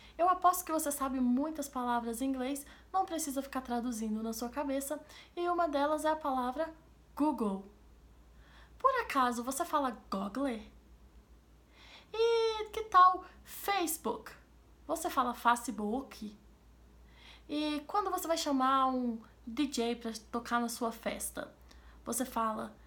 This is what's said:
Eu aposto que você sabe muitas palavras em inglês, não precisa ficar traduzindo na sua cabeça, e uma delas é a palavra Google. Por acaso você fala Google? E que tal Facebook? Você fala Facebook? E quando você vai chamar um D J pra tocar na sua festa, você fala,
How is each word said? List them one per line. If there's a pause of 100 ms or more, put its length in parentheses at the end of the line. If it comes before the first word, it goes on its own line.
(180)
Eu
aposto
que
você
sabe
muitas
palavras
em
inglês, (280)
não
precisa
ficar
traduzindo
na
sua
cabeça, (380)
e
uma
delas
é
a
palavra (400)
Google. (1120)
Por
acaso
você
fala
Google? (1500)
E
que
tal (180)
Facebook? (560)
Você
fala
Facebook? (1120)
E
quando
você
vai
chamar
um (240)
D
J
pra (200)
tocar
na
sua
festa, (540)
você
fala,